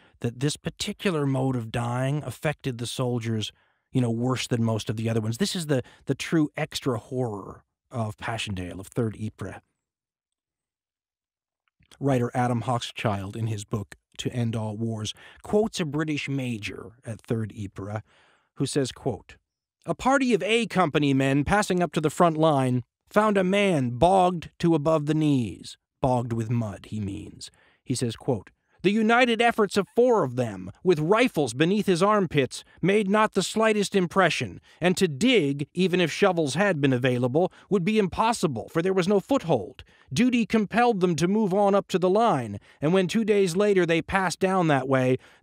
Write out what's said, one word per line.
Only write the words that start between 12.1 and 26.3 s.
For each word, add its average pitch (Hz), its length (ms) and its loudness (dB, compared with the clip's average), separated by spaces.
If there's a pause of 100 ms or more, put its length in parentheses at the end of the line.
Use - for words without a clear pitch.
Adam 123 280 0
Hochschild, 104 760 -4
in 113 120 -4
his 104 180 -8
book - 320 -8 (220)
To - 120 -6
End 117 240 -2
All 110 220 -6
Wars, 110 360 -6 (300)
quotes 208 380 0
a 170 40 -2
British 147 440 -4
major 104 640 -6 (120)
at 110 140 -10
Third 110 340 -4
Ypres 104 500 -10 (520)
who 139 100 -4
says, 131 280 -2
quote, - 420 -8 (500)
"A 170 80 -4
party 262 400 2
of 170 100 0
A 226 240 0
Company 147 460 2
men 135 300 2
passing 190 400 0
up 160 80 -2
to - 80 -2
the 151 100 0
front 165 280 2
line 135 480 2 (240)
found 214 280 2
a 185 60 2
man 180 540 0
bogged 180 520 2 (100)
to 170 160 2
above 151 320 0
the 156 60 0
knees," 143 640 -2 (220)
bogged 123 320 0